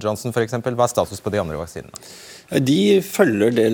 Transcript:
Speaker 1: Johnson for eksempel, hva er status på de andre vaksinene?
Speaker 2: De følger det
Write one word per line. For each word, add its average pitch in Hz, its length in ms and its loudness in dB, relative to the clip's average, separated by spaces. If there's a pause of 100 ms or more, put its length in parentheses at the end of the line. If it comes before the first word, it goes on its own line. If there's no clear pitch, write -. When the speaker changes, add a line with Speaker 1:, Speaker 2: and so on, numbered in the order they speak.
Speaker 1:
Johnson 107 320 -4
for 120 80 0
eksempel, 117 340 -4
hva 120 140 2
er - 80 -10
status 95 240 -2
på 104 100 -4
de 104 80 0
andre 80 160 -4
vaksinene? 80 380 -10 (560)
Speaker 2:
De 185 560 2
følger 117 480 2
det 113 200 4